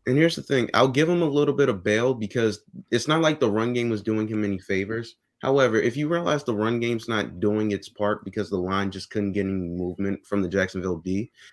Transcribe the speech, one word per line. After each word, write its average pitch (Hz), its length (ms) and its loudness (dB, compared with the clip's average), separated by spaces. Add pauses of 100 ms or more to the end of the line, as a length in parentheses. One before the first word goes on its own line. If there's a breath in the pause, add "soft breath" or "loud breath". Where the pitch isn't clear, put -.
And 127 100 2
here's 165 200 4
the 151 60 -8
thing. 127 300 0
I'll 127 160 6
give 143 200 2
him 175 140 2
a 160 60 2
little 143 260 2
bit 139 140 2
of 98 160 -2
bail 117 300 2
because 110 460 -2 (300)
it's 117 180 0
not 156 120 4
like 156 200 2
the 113 100 4
run 113 240 0
game 120 160 0
was 104 120 -2
doing 110 240 0
him 107 180 -2
any 98 140 -2
favors. 101 580 -4 (240)
However, 131 360 4
if 117 220 2
you 147 100 -2
realize 170 360 0
the 120 100 -2
run 113 260 0
game's 117 280 -4
not 104 320 -4
doing 107 320 0
its 98 180 -6
part 104 340 -2
because 95 260 -6
the 98 60 -2
line 95 340 0
just 92 200 -12
couldn't 101 220 -2
get 98 120 -2
any 98 80 -2
movement 90 760 -4
from 101 160 -2
the 92 60 -2
Jacksonville 92 480 -2
D, 92 340 -4 (220 loud breath)